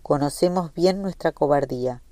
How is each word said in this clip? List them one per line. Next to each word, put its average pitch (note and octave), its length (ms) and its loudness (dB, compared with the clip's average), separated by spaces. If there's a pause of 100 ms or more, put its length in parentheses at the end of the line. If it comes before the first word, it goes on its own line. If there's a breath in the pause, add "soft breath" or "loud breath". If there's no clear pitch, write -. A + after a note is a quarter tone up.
Conocemos E3 720 0
bien F#3 280 2
nuestra F3 300 -4
cobardía C3 800 0